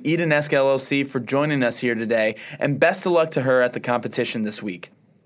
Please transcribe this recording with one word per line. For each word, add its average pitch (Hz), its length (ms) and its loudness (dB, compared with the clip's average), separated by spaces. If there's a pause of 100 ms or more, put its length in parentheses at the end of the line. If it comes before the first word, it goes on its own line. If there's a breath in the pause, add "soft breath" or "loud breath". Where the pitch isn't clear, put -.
Edenesque 151 480 0
L 135 160 4
L 135 80 2
C 139 260 0
for 139 160 -4
joining 139 440 0
us 117 160 0
here 120 160 0
today, 110 400 0 (240 loud breath)
and 143 200 0
best 170 280 2
of 180 40 2
luck 165 200 4
to 143 100 0
her 127 220 4
at 123 100 0
the 120 60 -10
competition 120 640 -2
this 104 180 -6
week. 90 300 -10 (340)